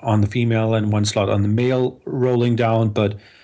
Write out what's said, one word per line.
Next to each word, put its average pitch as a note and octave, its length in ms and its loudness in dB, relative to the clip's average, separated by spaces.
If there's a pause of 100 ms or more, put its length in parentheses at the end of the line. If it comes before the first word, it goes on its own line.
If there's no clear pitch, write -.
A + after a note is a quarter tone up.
on G#2+ 200 2
the G#2 40 2
female A2+ 480 0
and G#2+ 180 0
one G#2 120 0
slot G#2 260 -2
on G2+ 120 0
the G#2 60 0
male B2+ 560 0
rolling B2 520 0
down, A2+ 320 2
but G#2 280 -2 (280)